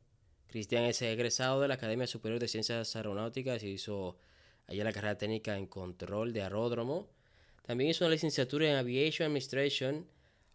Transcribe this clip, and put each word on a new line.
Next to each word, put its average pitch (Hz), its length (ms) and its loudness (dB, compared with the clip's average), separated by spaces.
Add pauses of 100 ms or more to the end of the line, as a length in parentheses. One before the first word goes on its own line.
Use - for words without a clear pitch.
(460)
Cristian 117 380 0
es 120 180 2
egresado 120 580 2
de 139 80 4
la 135 60 2
Academia 120 320 0
Superior 117 340 -4
de 117 80 0
Ciencias 113 480 -2
Aeronáuticas 113 680 -2
y 101 100 -4
hizo 95 440 -4 (500)
allá 101 160 -4
la 107 120 0
carrera 104 240 -2
técnica 107 400 -2
en 98 80 -4
control 95 680 -4
de 110 80 -2
aeródromo. 117 680 -2 (560)
También 127 240 2
hizo 170 160 2
una 160 80 6
licenciatura 151 520 2
en 147 100 6
Aviation 135 500 2
Administration, 143 840 0 (460)